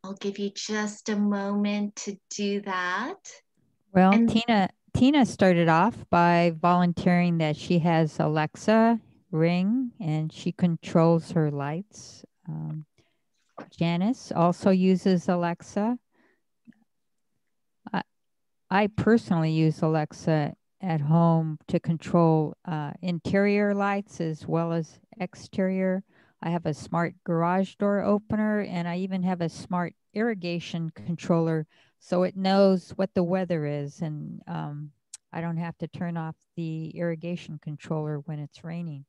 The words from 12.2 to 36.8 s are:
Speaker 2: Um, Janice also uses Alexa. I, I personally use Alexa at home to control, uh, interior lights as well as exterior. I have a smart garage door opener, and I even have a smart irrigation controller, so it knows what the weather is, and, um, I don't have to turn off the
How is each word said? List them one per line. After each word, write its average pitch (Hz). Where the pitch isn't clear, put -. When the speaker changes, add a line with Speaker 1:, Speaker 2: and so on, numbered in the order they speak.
Speaker 2:
Um, 156
Janice 175
also 175
uses 185
Alexa. 185
I, 190
I 202
personally 196
use 160
Alexa 156
at 165
home 160
to 170
control, 160
uh, 151
interior 202
lights 202
as 160
well 165
as 165
exterior. 185
I 165
have 170
a 156
smart -
garage 175
door 202
opener, 214
and 175
I 175
even 190
have 180
a 165
smart -
irrigation 175
controller, 165
so 180
it 185
knows 190
what -
the 185
weather 175
is, 147
and, 151
um, 151
I 160
don't 165
have 170
to 165
turn 170
off 160
the 160